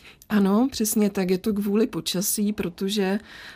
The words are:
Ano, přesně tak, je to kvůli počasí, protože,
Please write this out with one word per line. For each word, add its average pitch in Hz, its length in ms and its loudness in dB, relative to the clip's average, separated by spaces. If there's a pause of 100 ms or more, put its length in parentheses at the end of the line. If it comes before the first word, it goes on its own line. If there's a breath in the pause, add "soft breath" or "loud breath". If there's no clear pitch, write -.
(280 loud breath)
Ano, 208 440 4
přesně 214 380 2
tak, 190 200 0
je 185 80 2
to 214 140 -2
kvůli 202 340 2
počasí, 202 640 -2
protože, 196 640 -2 (380 loud breath)